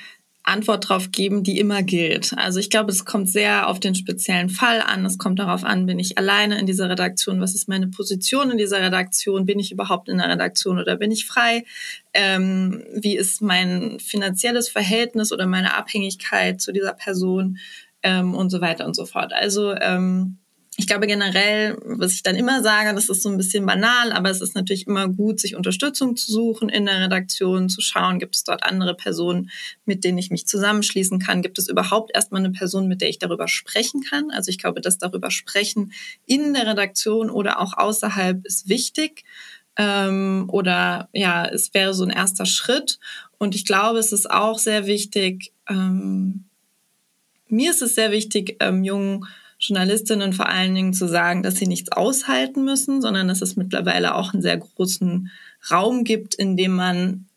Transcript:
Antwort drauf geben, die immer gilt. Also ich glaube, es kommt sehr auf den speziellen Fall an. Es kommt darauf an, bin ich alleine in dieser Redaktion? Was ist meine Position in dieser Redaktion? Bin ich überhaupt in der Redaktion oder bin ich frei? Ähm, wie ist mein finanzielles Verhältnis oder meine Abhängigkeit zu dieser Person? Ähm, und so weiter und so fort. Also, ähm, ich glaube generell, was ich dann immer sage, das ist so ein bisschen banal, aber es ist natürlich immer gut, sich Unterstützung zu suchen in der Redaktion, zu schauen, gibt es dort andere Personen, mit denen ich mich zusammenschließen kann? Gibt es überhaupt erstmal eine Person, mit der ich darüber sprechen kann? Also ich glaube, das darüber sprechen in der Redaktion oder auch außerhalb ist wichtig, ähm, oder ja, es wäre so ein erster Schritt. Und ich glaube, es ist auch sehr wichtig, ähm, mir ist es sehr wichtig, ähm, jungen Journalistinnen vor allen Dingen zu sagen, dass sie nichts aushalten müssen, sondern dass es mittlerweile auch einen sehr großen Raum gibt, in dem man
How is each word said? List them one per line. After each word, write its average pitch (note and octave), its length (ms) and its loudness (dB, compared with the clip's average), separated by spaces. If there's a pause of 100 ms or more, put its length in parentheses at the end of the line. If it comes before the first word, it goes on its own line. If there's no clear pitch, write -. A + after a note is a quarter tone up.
(460)
Antwort G#3 440 0
drauf F#3 200 0
geben, G3 320 0
die F#3+ 160 0
immer G3+ 240 2
gilt. E3+ 540 0
Also F#3 240 0
ich G#3 80 -4
glaube, G#3+ 220 2
es F#3+ 160 -2
kommt F#3+ 240 -2
sehr G#3 360 2
auf F#3 140 -2
den F#3+ 140 2
speziellen F#3 560 -2
Fall A#3 320 2
an. F#3+ 240 0
Es F#3 100 -2
kommt F#3 220 0
darauf F#3 260 0
an, F#3 220 2
bin F3+ 120 0
ich F#3 200 -4
alleine G#3 400 2
in G3 80 0
dieser F#3 240 0
Redaktion? F#3 500 0
Was F#3+ 140 0
ist G3+ 120 -4
meine F#3+ 220 0
Position G3+ 600 -2
in A#3 80 2
dieser G3+ 240 2
Redaktion? F#3 640 0
Bin G3+ 120 2
ich F#3+ 140 -4
überhaupt F#3+ 380 -2
in F#3 80 0
der F3 100 2
Redaktion F3+ 500 0
oder F3 180 -2
bin G#3 140 0
ich A3 140 -2
frei? A#3 400 2 (480)
Ähm, F#3+ 720 2 (100)
wie G#3 220 0
ist - 240 -2
mein F3+ 600 0
finanzielles G#3+ 680 -2
Verhältnis G#3+ 640 0
oder F#3 140 -2
meine F#3 320 2
Abhängigkeit F#3+ 800 -2
zu G3+ 120 -4
dieser G3 200 0
Person? F#3 640 0 (440)
Ähm, F#3 320 2
und F#3 160 0
so F3+ 100 -2
weiter E3 240 -2
und D#3+ 100 -4
so D#3 120 -4
fort. - 260 -4
Also, G3+ 480 0
ähm, F#3 560 2 (400)
ich G3+ 120 -2
glaube G#3 180 2
generell, G#3 760 2
was - 300 -2
ich - 100 -8
dann F#3 100 2
immer B3 280 2
sage, G#3+ 320 4
das G3+ 140 0
ist F#3+ 140 0
so G#3+ 60 -2
ein G3 80 0
bisschen F#3+ 280 0
banal, A3+ 480 4
aber F#3 180 0
es F#3 100 -2
ist F#3 160 -4
natürlich F#3+ 320 -2
immer G3 200 0
gut, G3 300 0
sich G3+ 160 -4
Unterstützung A#3+ 640 -2
zu - 160 -4
suchen A3 360 0
in G3+ 180 0
der F#3+ 140 0
Redaktion, F#3 680 0
zu F#3 120 -2
schauen, F3+ 380 2
gibt F3+ 160 -6
es - 80 0
dort - 220 -2
andere F#3 300 2
Personen, F3+ 560 -2 (340)
mit F#3+ 180 -2
denen F3+ 160 2
ich F#3 120 -4
mich F3 160 -4
zusammenschließen G3+ 720 2
kann? F#3 220 2
Gibt F3+ 160 -4
es F3+ 100 -2
überhaupt G3+ 440 0
erstmal G3 280 0
eine F#3+ 100 2
Person, F#3+ 380 -2
mit F#3 140 0
der E3+ 60 2
ich - 120 -6
darüber E3+ 260 -4
sprechen - 560 -2
kann? D4 300 -4
Also F#3+ 180 -4
ich F#3 80 -4
glaube, E3+ 220 -4
das - 180 -2
darüber F#3 320 -6
sprechen G3+ 640 -2 (340)
in C#4+ 280 2
der B3 120 0
Redaktion G#3+ 640 0
oder - 300 0
auch F#3 160 -4
außerhalb F#3+ 680 0
ist - 240 -8
wichtig, D4+ 560 -4 (520)
ähm, G3 720 0
oder F3+ 640 0
ja, F3 340 0
es - 280 -4
wäre F#3+ 200 2
so F#3 100 0
ein F#3 60 0
erster F#3+ 360 0
Schritt. - 540 0 (380)
Und G3+ 180 0
ich F#3 80 -2
glaube, G#3 340 4
es A3 140 2
ist G3+ 180 0
auch A3 280 4
sehr G#3+ 280 2
wichtig, G3+ 640 -2 (160)
ähm, F#3 760 0 (1040)
mir B3+ 220 4
ist E4 120 0
es A3+ 120 0
sehr A3 160 4
wichtig, G#3+ 500 -2
ähm, F#3+ 240 2
jungen G3 420 -2 (320)
Journalistinnen G3 720 2
vor F#3 160 0
allen F#3 260 2
Dingen F#3+ 200 2
zu F#3 140 0
sagen, F3 340 2
dass F#3 140 0
sie G3 100 0
nichts F3+ 260 -2
aushalten C4+ 720 0
müssen, C4+ 360 0
sondern G3 280 2
dass F#3 140 0
es F#3 140 -4
mittlerweile F3+ 580 0
auch F#3 180 -2
einen F#3+ 100 0
sehr F3 160 2
großen F#3 720 -2 (400)
Raum A3+ 340 2
gibt, A3 300 -2
in F#3+ 220 0
dem F#3 180 2
man F3+ 520 0 (100)